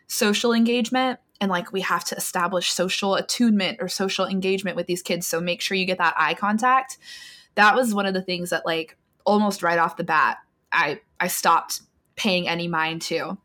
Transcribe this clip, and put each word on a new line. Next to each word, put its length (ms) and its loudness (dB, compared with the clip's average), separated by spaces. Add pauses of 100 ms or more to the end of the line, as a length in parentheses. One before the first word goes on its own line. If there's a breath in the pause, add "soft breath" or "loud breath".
social 460 2
engagement. 640 2 (220)
And, 100 0
like, 220 -4
we 80 -2
have 240 -2
to 120 -8
establish 540 -2
social 460 0
attunement 640 0
or 80 -4
social 380 -2
engagement 500 -2
with 100 -4
these 160 -4
kids. 240 -4
So 140 -2
make 200 -4
sure 160 -4
you 100 0
get 120 -2
that 180 2
eye 180 2
contact. 640 0 (560 loud breath)
That 200 6
was 200 2
one 120 0
of 80 0
the 80 -2
things 280 -6
that, 160 -2
like, 320 -4 (260)
almost 380 2
right 160 2
off 180 2
the 80 -4
bat, 340 2 (320)
I, 300 0 (180)
I 100 0
stopped 520 2 (360)
paying 300 0
any 220 -2
mind 340 -2
to. 420 -6